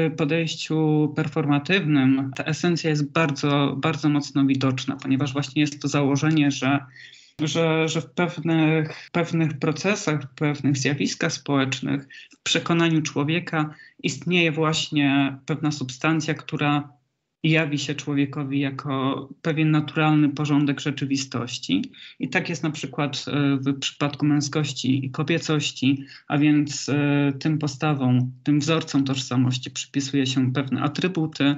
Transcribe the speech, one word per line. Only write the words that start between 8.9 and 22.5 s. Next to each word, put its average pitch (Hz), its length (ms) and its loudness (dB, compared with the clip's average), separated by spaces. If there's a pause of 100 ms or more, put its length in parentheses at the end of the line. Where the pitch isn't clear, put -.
pewnych 165 460 0
procesach, 156 640 -2
w - 120 -14
pewnych 147 420 0
zjawiskach 139 560 -2
społecznych, 139 760 -2 (300)
w - 40 -20
przekonaniu 165 600 2
człowieka 156 720 -2 (280)
istnieje 170 500 0
właśnie 143 920 2
pewna 151 240 -2
substancja, 156 640 -2
która 147 640 -4 (420)
jawi 156 360 2
się 139 160 -4
człowiekowi 139 640 -2
jako 135 680 -4 (140)
pewien 156 280 2
naturalny 151 580 4
porządek 143 520 2
rzeczywistości. 135 1000 -4 (360)
I 143 100 -4
tak 180 200 -2
jest 170 140 -6